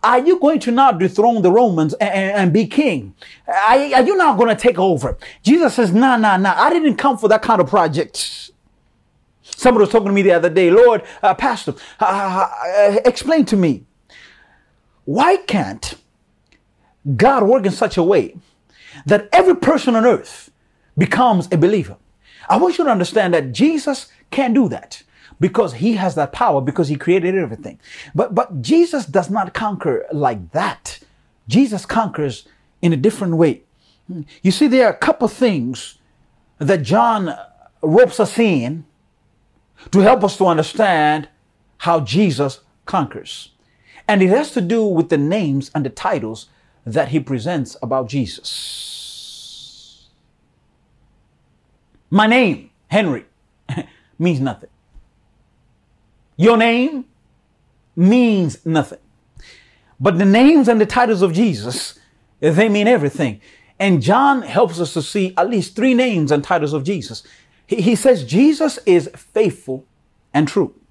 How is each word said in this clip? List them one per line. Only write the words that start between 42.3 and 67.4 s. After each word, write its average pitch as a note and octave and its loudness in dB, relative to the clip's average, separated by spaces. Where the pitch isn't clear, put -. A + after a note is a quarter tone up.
conquers. - -8
And G3+ 2
it F#3 4
has C#4 0
to A#3 -2
do A3 -2
with E3+ 0
the E3 2
names D3 -2
and D3 -4
the B2+ -6
titles A2+ -8
that A#2+ -4
he D3+ -2
presents C3+ -6
about B2+ -6
Jesus. - -14
My G#3 2
name, A3+ 0
Henry, E3 -2
<laughs> - -14
means D#3+ -2
nothing. B2+ -8
Your A3+ 4
name B3 0
means G3+ 2
nothing. D#3+ -4
But E3 0
the G3 0
names B3+ 4
and A3+ 2
the G#3 2
titles A3 0
of F#3 0
Jesus, C3 -4
they E3 2
mean G#3 0
everything. C#3+ -2
And F#3 0
John B3+ 2
helps F3 -2
us E3 -4
to D#3 -4
see F#3 -4
at G3 -2
least G3+ -4
three B3+ 0
names G#3+ 0
and C#3+ 0
titles D3+ -2
of C#3+ -6
Jesus. C#3+ -8